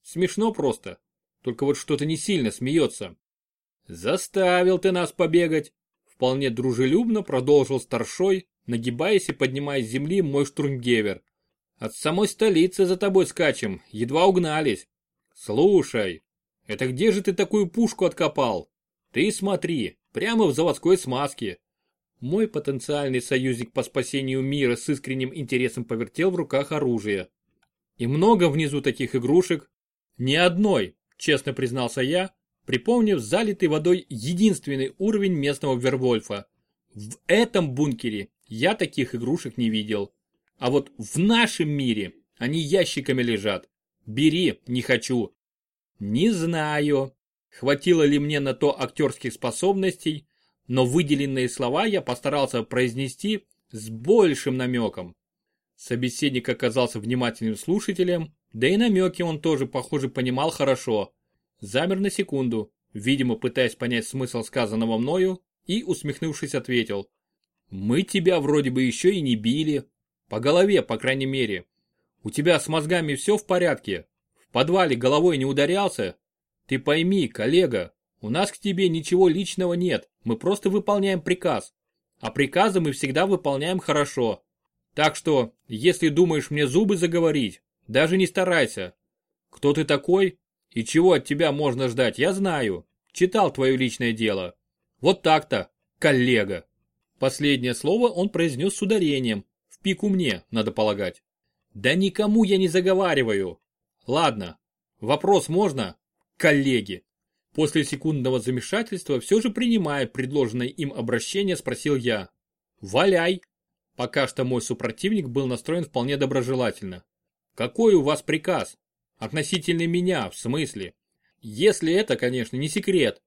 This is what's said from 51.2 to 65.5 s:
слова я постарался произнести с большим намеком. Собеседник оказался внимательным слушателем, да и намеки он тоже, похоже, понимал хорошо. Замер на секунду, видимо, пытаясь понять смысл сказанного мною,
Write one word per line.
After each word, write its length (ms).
слова 360
я 160
постарался 600
произнести 840
с 180
большим 680
намеком. 580
Собеседник 720
оказался 520
внимательным 560
слушателем, 800
да 140
и 100
намеки 460
он 180
тоже, 240
похоже, 420
понимал 440
хорошо. 600
Замер 400
на 100
секунду, 640
видимо, 420
пытаясь 400
понять 320
смысл 360
сказанного 540
мною, 440